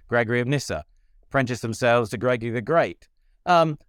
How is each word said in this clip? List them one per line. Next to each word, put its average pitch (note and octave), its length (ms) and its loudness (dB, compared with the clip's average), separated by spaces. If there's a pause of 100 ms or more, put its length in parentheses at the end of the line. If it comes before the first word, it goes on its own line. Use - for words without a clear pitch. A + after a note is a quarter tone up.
Gregory A#2+ 320 0
of A#2+ 60 -4
Nyssa, B2+ 360 -4 (400)
apprentice B2+ 380 -2
themselves A#2 480 0
to B2 80 -8
Gregory A#2+ 340 -2
the A#2 100 -4
Great, C3+ 460 0 (380)
um, E3 320 4 (120)